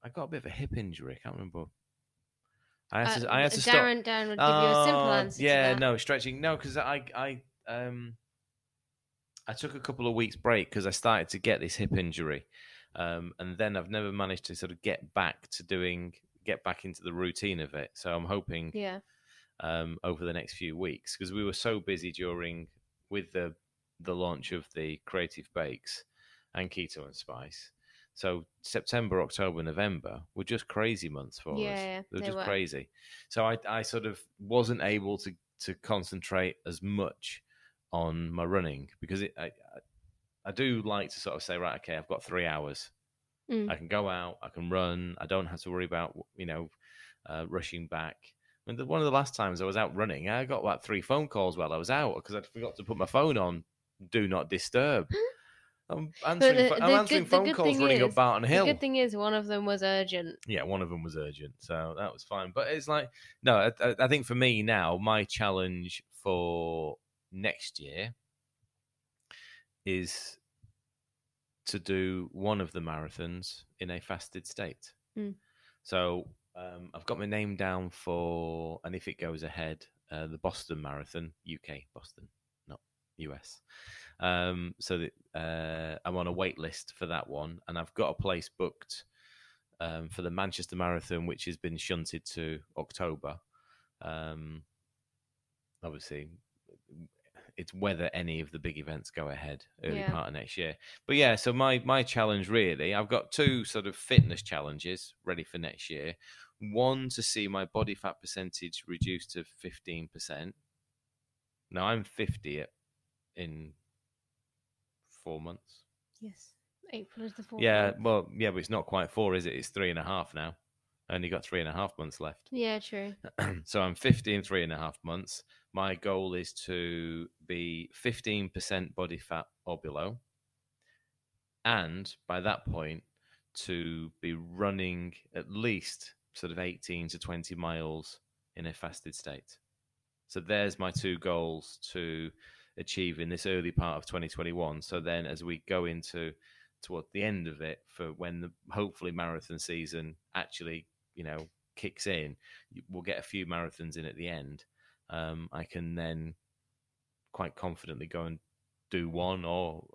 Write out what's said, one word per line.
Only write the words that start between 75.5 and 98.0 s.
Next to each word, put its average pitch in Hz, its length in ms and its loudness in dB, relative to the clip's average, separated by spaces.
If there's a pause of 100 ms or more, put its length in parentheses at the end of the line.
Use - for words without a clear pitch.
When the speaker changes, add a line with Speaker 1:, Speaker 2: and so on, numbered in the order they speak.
Speaker 1:
So, 90 460 0 (260)
um, 90 400 -14
I've 85 120 -14
got 117 120 -2
my 101 80 -4
name 104 300 0
down 92 340 0
for, 85 920 -2
and 87 100 -6
if 92 140 -8
it - 100 -8
goes 82 240 -6
ahead, 80 420 -6 (260)
uh, 80 160 -6
the 80 120 -8
Boston 85 420 -4
Marathon, 76 520 -8 (120)
U 80 140 -10
K, 69 360 -14
Boston, - 340 -20 (400)
not - 120 -16 (380)
U 76 160 -10
S. - 260 -18 (600)
Um, 90 600 0
so 90 180 0
that, 82 140 -4 (260)
uh, 80 680 -4
I'm 90 120 -2
on 87 100 0
a 87 60 0
wait 90 260 0
list - 380 -10
for 90 100 -6
that 82 220 -4
one, 78 300 -8 (100)
and 85 100 -6
I've 82 160 -8
got 101 160 2
a 78 40 -2
place 90 340 -2
booked, - 560 -6 (760)
um, 82 280 -4
for 87 140 -8
the 87 80 -2
Manchester 90 460 -4
Marathon, 87 500 0
which - 180 -4
has 85 140 -4
been 82 180 -6
shunted 82 500 -4
to 80 340 -6 (180)
October. 78 600 -6 (640)
Um, 80 640 -10 (1200)
obviously, 76 460 -10 (1300)
it's 87 160 -8
whether 92 400 2